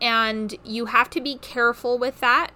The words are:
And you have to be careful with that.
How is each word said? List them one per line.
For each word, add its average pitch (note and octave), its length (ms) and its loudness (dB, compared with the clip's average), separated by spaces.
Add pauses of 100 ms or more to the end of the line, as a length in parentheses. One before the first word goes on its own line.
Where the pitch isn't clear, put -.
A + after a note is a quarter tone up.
And A3 520 -2 (120)
you A3 220 -6
have B3 240 2
to - 100 -4
be C#4+ 160 -6
careful A#3+ 600 -2
with B3 220 -2
that. C4 360 2